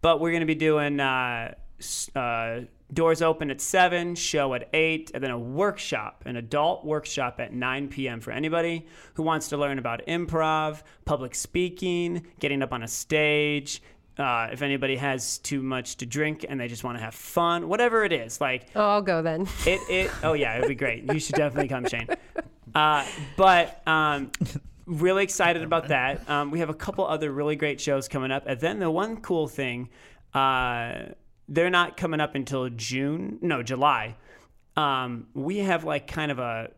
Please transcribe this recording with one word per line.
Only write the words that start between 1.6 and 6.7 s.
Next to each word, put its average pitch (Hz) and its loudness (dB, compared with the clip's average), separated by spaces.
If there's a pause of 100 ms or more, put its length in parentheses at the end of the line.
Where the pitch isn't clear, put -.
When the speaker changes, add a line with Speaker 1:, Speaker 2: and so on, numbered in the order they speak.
Speaker 1:
s-, - -8
uh, 117 -2 (320)
doors 165 4
open 160 2
at 135 -6
seven, 175 2
show 143 0
at 120 -6
eight, 160 2
and 127 -4
then 131 -2
a 120 -4
workshop, 135 -2
an 123 -6
adult 147 0